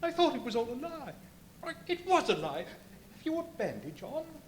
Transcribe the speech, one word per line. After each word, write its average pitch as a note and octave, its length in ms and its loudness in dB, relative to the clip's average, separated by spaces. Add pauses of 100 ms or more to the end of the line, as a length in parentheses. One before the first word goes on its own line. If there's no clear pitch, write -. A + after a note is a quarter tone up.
I E4+ 80 2
thought E4+ 240 6
it A#3 80 -2
was A3+ 140 -2
all A#3 140 2
a A#3+ 40 -4
lie. D4 380 -6 (720)
It F4 200 0
was F4+ 240 6
a F#3 60 6
lie. D#3 280 -2 (500)
Have - 100 -18
you D#4+ 140 0
a E4 60 -2 (140)
bandage D3+ 440 -4
on? C4+ 220 -4 (240)